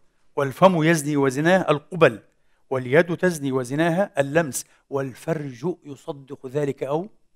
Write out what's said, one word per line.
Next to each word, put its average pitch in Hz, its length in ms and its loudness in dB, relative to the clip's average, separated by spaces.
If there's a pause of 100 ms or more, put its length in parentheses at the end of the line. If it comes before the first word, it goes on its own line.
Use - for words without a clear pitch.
(360)
والفم 156 460 4
يزني 151 340 2
وزناه 147 540 2
القبل، 143 520 2 (480)
واليد 139 460 2
تزني 156 360 -2
وزناها 156 680 -2
اللمس، 143 460 -2 (260)
والفرج 139 840 -6 (100)
يصدق 139 640 -16
ذلك 139 360 -4
أو"، 156 260 -6 (280)